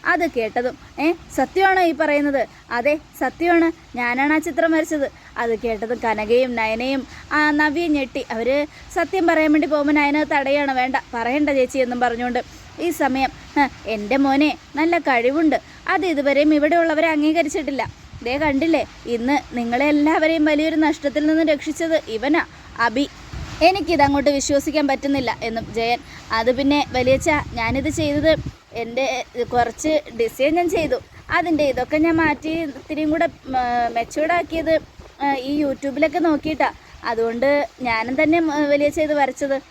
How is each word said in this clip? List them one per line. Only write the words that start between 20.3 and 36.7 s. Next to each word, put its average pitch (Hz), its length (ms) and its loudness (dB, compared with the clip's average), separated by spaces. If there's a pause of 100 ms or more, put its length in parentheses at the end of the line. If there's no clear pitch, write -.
വലിയൊരു 311 360 0
നഷ്ടത്തിൽ 294 440 0
നിന്ന് 320 220 2
രക്ഷിച്ചത് 311 460 -2 (180)
ഇവനാ, 285 280 0 (420)
അബി. 233 200 0 (640)
എനിക്കിതങ്ങോട്ട് 285 680 2
വിശ്വസിക്കാൻ 285 520 0
പറ്റുന്നില്ല" 269 400 -2 (180)
എന്നും 220 180 -6 (120)
ജയൻ. 233 200 0 (400)
"അത് 226 200 0
പിന്നെ 285 220 2 (160)
വലിയച്ഛ, 262 320 2 (320)
ഞാനിത് 240 300 -2 (100)
ചെയ്തത് 302 320 2 (480)
എൻ്റെ, 240 240 -4 (480)
കുറച്ച് 240 400 0 (240)
ഡിസൈൻ 233 400 0
ഞാൻ 349 180 2
ചെയ്തു, 294 220 0 (400)
അതിൻ്റെ 320 340 2
ഇതൊക്കെ 247 340 -2
ഞാൻ 330 160 4
മാറ്റി 311 300 -2 (140)
ഇത്തിരിയും 302 480 -4
കൂടെ, 330 140 -2 (200)
ഉം, 262 80 -8 (400)
മെച്ചൂർഡ് 294 440 -2
ആക്കിയത്, 320 340 -2 (500)
ആ, 277 40 -2 (220)
ഈ 277 40 -4 (100)
YouTube-ലൊക്കെ 277 640 -2
നോക്കിയിട്ടാ. 302 420 0 (420)